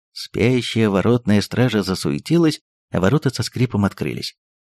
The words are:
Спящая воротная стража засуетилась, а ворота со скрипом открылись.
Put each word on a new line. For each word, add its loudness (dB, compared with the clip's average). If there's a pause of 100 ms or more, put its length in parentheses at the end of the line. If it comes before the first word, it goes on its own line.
(140)
Спящая 0
воротная 2
стража 0
засуетилась, 0 (300)
а -2
ворота 2
со -4
скрипом -2
открылись. -6 (400)